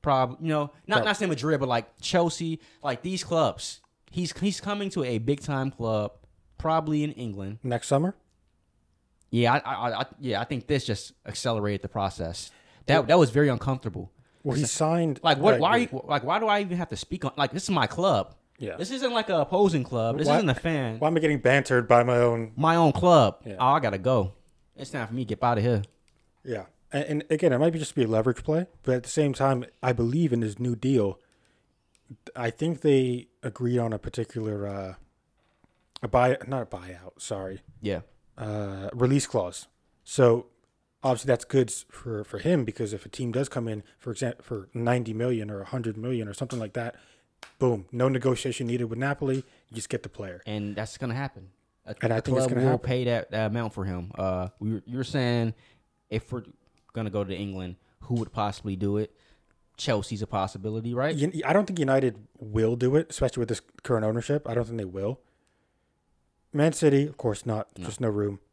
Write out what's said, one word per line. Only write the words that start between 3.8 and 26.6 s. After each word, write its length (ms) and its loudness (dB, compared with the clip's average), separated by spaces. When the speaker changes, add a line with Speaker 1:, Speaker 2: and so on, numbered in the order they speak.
Speaker 1:
He's, 280 -4
he's 220 0
coming 300 -4
to 120 -2
a 140 -2
big-time 540 -2
club, 420 -2
probably 460 0
in 100 -2
England. 500 -10
Speaker 2:
Next 240 -2
summer? 280 2
Speaker 1:
Yeah, 220 4
I, 60 4
I, 420 -4
I, 40 -2
yeah, 220 -2
I 40 -4
think 220 -6
this 180 0
just 280 -6
accelerated 560 -2
the 60 -10
process. 600 -6
That, 120 4
Speaker 2:
Well, 40 0
Speaker 1:
that 160 6
was 100 8
very 200 4
uncomfortable. 640 -4
Speaker 2:
well, 140 -2
he 60 2
Speaker 1:
It's 80 -2
Speaker 2:
signed, 500 0
Speaker 1:
like, 160 4
what, 220 6
Speaker 2:
like, 320 2
Speaker 1:
why, 80 -6
Speaker 2:
the 80 -12
Speaker 1:
like, 160 0
why 160 0
do 80 -2
I 140 4
even 160 -4
have 120 -4
to 60 -6
speak 300 -8
on, 120 -2
like, 140 2
this 120 -6
is 60 -8
my 160 4
club. 480 0
Speaker 2:
Yeah. 180 -8
Speaker 1:
This 140 -6
isn't, 240 -2
like, 160 0
an 60 2
opposing 480 4
club. 340 -2
This 100 0
Speaker 2:
Why, 100 6
Speaker 1:
isn't 120 2
a 60 2
fan. 440 -4
Speaker 2:
why 80 2
am 80 2
I 40 4
getting 200 2
bantered 480 4
by 160 8
my 140 4
own 400 2
Speaker 1:
My 180 4
own 160 6
club. 540 6
Speaker 2:
Yeah. 140 -12
Speaker 1:
Oh, 80 4
I 120 4
gotta 200 0
go. 340 2
It's 140 -12
time 180 -6
for 60 -10
me 100 -4
to 120 -10
get 80 -4
out 160 2
of 40 2
here. 200 2
Speaker 2:
Yeah. 220 -8